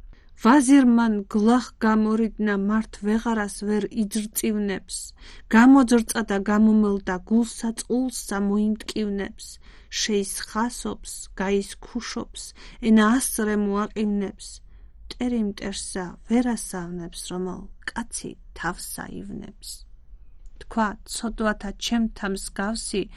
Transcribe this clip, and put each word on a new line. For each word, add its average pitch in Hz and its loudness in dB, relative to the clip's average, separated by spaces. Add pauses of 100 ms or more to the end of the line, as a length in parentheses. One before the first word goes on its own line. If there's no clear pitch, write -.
(400)
ვაზირ 269 8
მან 233 6
გლახ 226 4
გამორიდნა, 220 2
მართ 208 0
ვეღარას 214 0
ვერ 208 0
იძრწივნებს. 208 -4 (480)
გამოძრწა 233 6
და 202 -2
გამომელდა, 208 4
გულსა 226 0
წყულსა 240 -4
მოიმტკივნებს. 208 -2 (460)
შეისხასობს, - -4 (200)
გაისქუშობს, - -6 (360)
ენა 220 6
ასრე 220 0
მოაყინებს. 202 -4 (500)
მტერი 247 -4
მტერსა 196 -6 (180)
ვერ 247 2
ასავნებს, 175 -6
რომელ 185 -8 (220)
კაცი - -8 (180)
თავს - -8
აივნებს. - -14 (840)
თქვა - -4 (140)
ცოდვათა 220 -4
ჩემთა 226 -2
მსგავსი, 196 -4 (140)